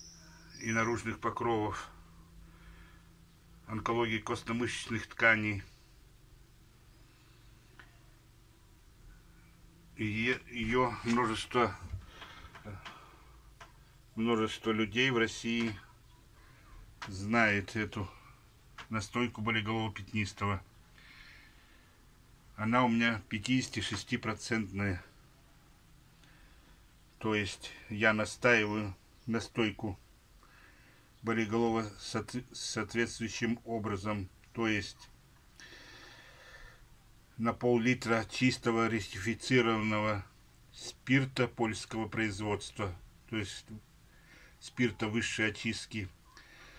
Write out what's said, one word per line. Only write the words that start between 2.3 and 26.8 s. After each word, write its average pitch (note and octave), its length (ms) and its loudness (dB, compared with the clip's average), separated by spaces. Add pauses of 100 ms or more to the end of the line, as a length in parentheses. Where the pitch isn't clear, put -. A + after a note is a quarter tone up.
онкологии A2+ 500 0
костно-мышечных A#2 880 -4
тканей. G#2+ 560 4 (4000)
И A2 100 -2
е-, A2 440 0
ее A#2+ 420 2 (120)
множество, A#2 760 2 (2500)
множество A2+ 560 0
людей A2 400 2
в A#2 80 2
России A2+ 580 0 (1300)
знает G2+ 680 2
эту G#2 340 -4 (800)
настойку A#2 500 -2
болиголова A2 540 0
пятнистого. G2+ 680 -2 (2000)
Она A#2 260 4
у A#2+ 60 6
меня A#2 400 4
пятидесятишестипроцентная. G#2 1700 -2 (2250)